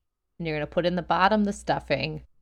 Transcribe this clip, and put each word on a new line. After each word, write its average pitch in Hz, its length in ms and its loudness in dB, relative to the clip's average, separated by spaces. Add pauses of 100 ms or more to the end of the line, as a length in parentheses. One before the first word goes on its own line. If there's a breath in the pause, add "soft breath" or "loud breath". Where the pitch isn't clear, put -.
(400)
and 165 80 -6
you're 151 100 -4
gonna 147 100 -4
put 170 180 -2
in 175 100 0
the 175 60 -2
bottom 190 420 4
the 202 100 0
stuffing, 151 720 -2 (180)